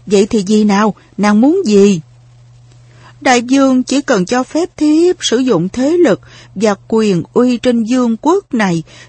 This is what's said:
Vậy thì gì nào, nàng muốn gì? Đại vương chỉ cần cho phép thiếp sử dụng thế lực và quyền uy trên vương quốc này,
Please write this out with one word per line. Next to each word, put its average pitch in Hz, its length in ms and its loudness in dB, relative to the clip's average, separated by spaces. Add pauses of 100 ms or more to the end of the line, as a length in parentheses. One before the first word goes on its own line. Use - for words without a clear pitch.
Vậy 202 200 0
thì 208 180 -2
gì 214 200 0
nào, 208 320 0 (220)
nàng 208 240 0
muốn 320 240 2
gì? 202 360 2 (1200)
Đại 254 200 2 (100)
vương 269 320 2
chỉ 262 180 -4
cần 202 240 -2
cho 247 180 -2
phép 330 340 -4
thiếp 320 420 0
sử - 180 -4
dụng 208 320 0
thế 277 280 -2
lực 285 240 2 (340)
và 202 200 -2 (120)
quyền 208 360 0 (100)
uy 247 240 0
trên 233 340 -2
vương 240 300 -2
quốc 370 320 -2
này, 185 300 -2 (260)